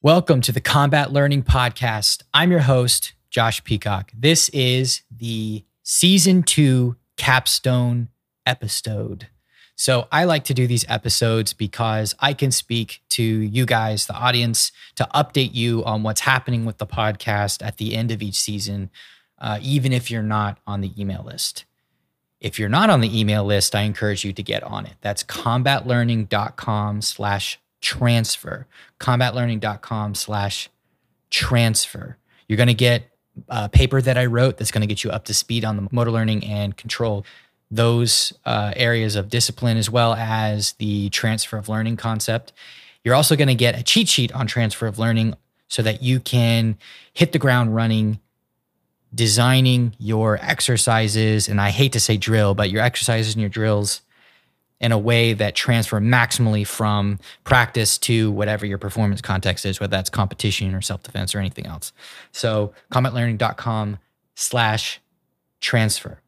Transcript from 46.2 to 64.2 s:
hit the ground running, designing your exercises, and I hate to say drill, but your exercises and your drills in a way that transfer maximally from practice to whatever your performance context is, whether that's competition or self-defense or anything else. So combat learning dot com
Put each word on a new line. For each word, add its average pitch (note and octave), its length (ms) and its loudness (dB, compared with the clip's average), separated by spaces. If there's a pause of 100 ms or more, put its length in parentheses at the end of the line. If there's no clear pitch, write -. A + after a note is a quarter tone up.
hit E3+ 180 2
the E3 80 0
ground B2 380 2
running, A2 420 2 (960)
designing A#2+ 840 4
your A2 420 0
exercises, A2 1040 2
and G2+ 140 0
I G2+ 100 2
hate C3 220 2
to A#2 80 -2
say G#2+ 160 2
drill, G#2 400 2
but G2+ 140 0
your G#2+ 120 0
exercises A2+ 520 0
and A2+ 60 -2
your G2+ 100 -2
drills G#2+ 500 -2 (800)
in A#2 120 2
a A2 60 2
way A#2 340 4
that G#2 240 -2
transfer A2+ 440 0
maximally A2+ 640 2
from G2+ 540 -2 (240)
practice A#2 560 2
to A2 320 2
whatever G#2 340 -2
your G2 140 -4
performance G2+ 420 -2
context F#2 460 -2
is, F#2+ 140 -4
whether G2+ 100 -2
that's F#2+ 180 -2
competition G2 640 -2
or F#2 80 -4
self-defense G2 540 -6
or G2+ 60 -2
anything - 260 -6
else. - 260 -12 (380)
So G#2+ 420 -2 (160)
combat B2+ 240 0
learning A#2+ 260 -2
dot A#2 180 -2
com G#2+ 420 -4 (380)